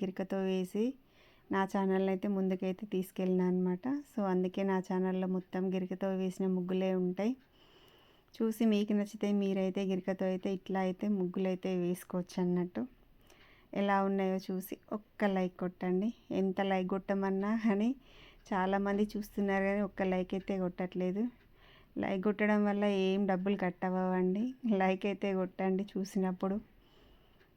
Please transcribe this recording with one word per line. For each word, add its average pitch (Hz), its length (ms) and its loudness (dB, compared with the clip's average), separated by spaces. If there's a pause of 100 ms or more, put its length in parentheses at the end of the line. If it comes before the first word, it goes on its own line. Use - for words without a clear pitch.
గిరకతో 190 460 -4
వేసి 185 360 0 (680)
నా 196 80 2 (120)
ఛానల్ని 190 400 2
అయితే 190 140 -2 (100)
ముందుకైతే 185 460 -2 (100)
తీసుకెళ్ళినా 185 580 0
అనమాట. 180 340 0 (280)
So - 60 -4 (140)
అందుకే 185 380 0
నా 185 60 2 (100)
ఛానల్లో 185 480 0
మొత్తం 185 280 -4 (120)
గిరకతో 185 340 -4 (140)
వేసిన 185 240 -2 (100)
ముగ్గులే 185 340 0 (120)
ఉంటాయి. 190 300 0 (1040)
చూసి 226 340 0
మీకు 208 260 2
నచ్చితే 202 320 -2 (120)
మీరైతే 190 400 0 (100)
గిరకతో 185 400 -2
అయితే 190 260 -4
ఇట్లా 190 280 -4
అయితే 185 200 -2 (120)
ముగ్గులు 185 340 0
అయితే 185 200 -4 (120)
వేసుకోవచ్చు 180 600 -4
అన్నట్టు. 180 380 0 (880)
ఎలా 202 240 2 (120)
ఉన్నాయో 190 280 0 (120)
చూసి 185 280 -6 (220)
ఒక్క - 260 -4 (120)
లైక్ 185 280 -2
కొట్టండి. 185 460 0 (320)
ఎంత 190 180 0 (120)
లైక్ 185 240 0
కొట్టమన్నా 196 560 -2 (120)
కానీ 220 260 2 (600)
చాలామంది 196 540 2 (100)
చూస్తున్నారు 196 560 0
కానీ 202 180 2
ఒక్క - 120 -8 (140)
లైక్ 185 240 0
అయితే 196 160 -4 (120)
కొట్టట్లేదు. 185 560 -2 (800)
లైక్ 196 240 -2
కొట్టడం 208 420 2
వల్ల 202 180 0 (180)
ఏం 190 160 2 (100)
డబ్బులు 190 320 0
కట్ 180 240 -2
అవ్వవండి. 185 560 2 (400)
లైక్ 190 280 2
అయితే 196 180 -2 (100)
కొట్టండి 190 540 0
చూసినప్పుడు. 190 640 -2 (1000)